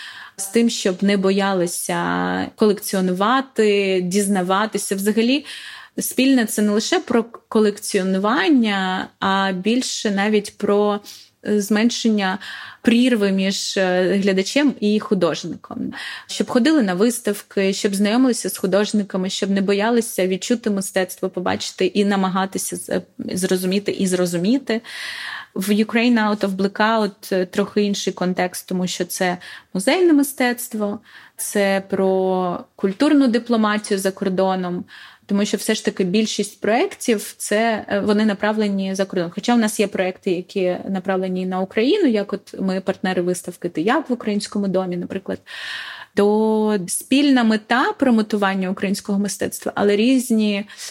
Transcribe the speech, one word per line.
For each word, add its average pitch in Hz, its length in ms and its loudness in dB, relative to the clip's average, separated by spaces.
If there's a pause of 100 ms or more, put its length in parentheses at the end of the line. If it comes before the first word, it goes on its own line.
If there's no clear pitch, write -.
(380)
З - 100 -10
тим, 233 220 2
щоб 196 340 -2
не 202 140 4
боялися 180 1400 0
колекціонувати, 202 1500 0
дізнаватися. 196 920 0
Взагалі, 226 500 0 (540)
спільне — 254 460 2
це 220 160 -2
не 208 100 2
лише 220 280 0
про 233 240 2 (240)
колекціонування, 208 1600 2 (120)
а 196 320 0
більше 214 600 -2
навіть 208 460 0
про, 202 420 2 (480)
е, 208 140 2
зменшення 208 760 2 (440)
прірви 233 500 4
між, 190 460 -2
е, 185 460 2
глядачем 196 560 2
і 208 200 2
художником. - 960 -2 (340)
Щоб - 220 -4
ходили 262 340 4
на 185 100 0
виставки, 202 800 0
щоб 196 220 -2
знайомилися 226 540 2
з - 80 -8
художниками, 196 720 0
щоб 196 200 -4
не 196 120 2
боялися 202 640 0
відчути 214 420 -2
мистецтво, 190 600 -4
побачити 185 560 -4
і 202 200 0
намагатися 190 720 -2
з-, 180 260 -4 (180)
зрозуміти 185 720 -2
і 196 160 -2
зрозуміти. 185 760 0 (720)
В 190 140 -2
Ukraine 220 600 2
Out 208 100 0
of 196 160 -2
Blackout, 202 800 0
е, 185 100 2
трохи 202 380 0
інший 202 300 -2
контекст, 180 540 -4
тому 185 200 -2
що 175 180 -4
це 175 320 -2 (360)
музейне 320 400 4
мистецтво, 240 840 0 (380)
це 196 520 0
про 190 720 0 (160)
культурну 277 520 4
дипломатію 214 720 0
за 190 120 0
кордоном, 190 720 -2 (400)
тому 202 200 0
що 208 120 0
все 214 180 -2
ж - 100 -6
таки 202 180 -2
більшість 202 580 -2
проєктів, 233 760 0
це, 214 520 0
е, 202 100 -2
вони 208 260 2
направлені 202 720 0
за 196 100 0
кордон. 175 300 -4
Хоча 240 200 0
у - 20 4
нас 220 220 2
є 196 80 2
проєкти, 185 440 -2
які 180 460 -2 (120)
направлені 185 560 -2
на 185 140 -2
Україну, 262 500 2
як 202 240 0
от - 260 -10
ми 190 220 -2
партнери 185 400 -2
виставки 175 480 -4
«Ти 160 120 -4
як» 254 280 0
в 247 40 -2
Українському 208 540 -4
домі, 185 300 -2
наприклад, - 420 -8 (760)
то 214 720 2
спільна 269 560 2
мета 233 560 2
промотування 208 720 2
українського 196 500 -2
мистецтва, - 560 -4
але 202 200 2
різні 214 680 2 (260)